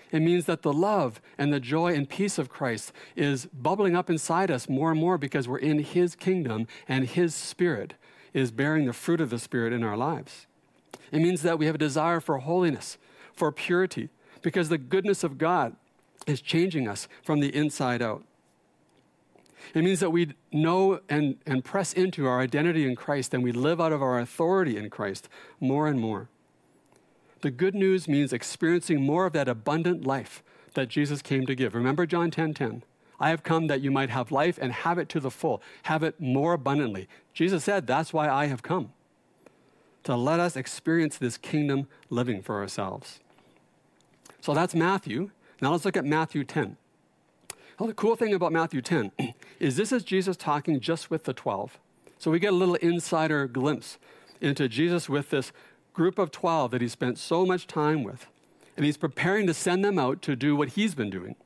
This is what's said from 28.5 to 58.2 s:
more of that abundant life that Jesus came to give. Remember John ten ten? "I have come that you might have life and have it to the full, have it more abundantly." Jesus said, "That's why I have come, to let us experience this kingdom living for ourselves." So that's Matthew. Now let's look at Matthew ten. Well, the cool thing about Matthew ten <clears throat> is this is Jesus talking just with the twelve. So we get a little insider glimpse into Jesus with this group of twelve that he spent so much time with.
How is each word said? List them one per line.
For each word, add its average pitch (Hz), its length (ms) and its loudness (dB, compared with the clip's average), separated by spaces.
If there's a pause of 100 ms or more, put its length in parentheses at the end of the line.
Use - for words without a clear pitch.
more 156 240 2
of 170 80 -2
that 143 140 0
abundant 156 580 0
life 135 380 -4 (320)
that 135 120 0
Jesus 143 360 -2
came 131 240 0
to 135 80 -2
give. 123 180 0
Remember 135 320 2
John 170 240 0
ten 160 240 -2
ten? 113 300 -4 (360)
"I 147 100 2
have 160 140 0
come 160 240 2
that 139 140 0
you 135 100 0
might 135 180 2
have 123 220 -4
life 156 300 2
and 127 100 -2
have 170 260 -2
it 170 120 -4
to 170 100 -2
the 131 120 -4
full, 131 300 -2 (220)
have 156 200 0
it 160 160 -2
more 139 340 2
abundantly." 131 540 -2 (260)
Jesus 170 300 2
said, 196 240 0
"That's 147 260 0
why 151 160 2
I 143 160 2
have 135 180 -4
come, 160 300 -2 (1120)
to 127 120 -2
let 147 240 2
us 175 160 0
experience 160 640 0
this 120 200 -2
kingdom 143 500 0 (220)
living 120 320 -2
for 107 180 -4
ourselves." 98 600 -8 (1200)
So 147 120 0
that's 165 220 2
Matthew. 175 560 0 (300)
Now 139 100 2
let's 170 120 0
look 196 140 0
at - 80 -2
Matthew 151 380 0
ten. 135 340 -4 (1000)
Well, 226 100 -2
the 220 60 -4
cool 220 220 2
thing 220 180 2
about 175 180 2
Matthew 160 300 0
ten 120 360 0
<clears throat> 117 160 -4 (260)
is 139 180 0
this 220 160 0
is 233 100 2
Jesus 185 320 0
talking 147 460 0
just - 280 -4
with 160 140 -4
the 131 100 -4
twelve. 107 460 -6 (380)
So 160 140 0
we 165 80 4
get 196 120 2
a 185 40 4
little 180 200 4
insider 160 720 2
glimpse 131 500 -2 (440)
into 139 260 0
Jesus 160 400 0
with 143 220 -2
this 135 240 -2 (380)
group 180 260 2
of 180 140 0
twelve 156 400 0
that 123 100 0
he 120 60 0
spent 123 300 -2
so 175 280 0
much 180 220 0
time 151 360 0
with. - 240 -10 (500)